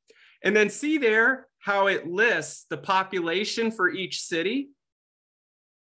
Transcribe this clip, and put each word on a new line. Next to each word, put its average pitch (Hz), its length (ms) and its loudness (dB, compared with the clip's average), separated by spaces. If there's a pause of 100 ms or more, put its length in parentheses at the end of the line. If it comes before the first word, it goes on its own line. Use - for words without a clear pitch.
(440)
And 196 100 2
then 208 160 4
see 302 280 -2
there 240 500 2 (100)
how 196 300 2
it 180 180 -2
lists 180 640 0
the - 80 -6
population 190 920 -2
for 180 180 0
each 185 320 -8
city. 202 480 -4 (1160)